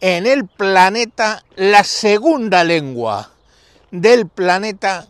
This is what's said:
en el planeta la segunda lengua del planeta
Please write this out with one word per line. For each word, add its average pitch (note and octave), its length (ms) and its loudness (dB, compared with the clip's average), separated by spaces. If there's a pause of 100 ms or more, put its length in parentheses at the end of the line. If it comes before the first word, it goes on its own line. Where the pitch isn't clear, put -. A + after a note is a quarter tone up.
en F#3 260 -2
el C4 200 0
planeta G#3 960 0 (120)
la G3+ 280 4
segunda G#3+ 800 0
lengua B2 680 -4 (600)
del G#3 360 2
planeta F#3+ 840 -4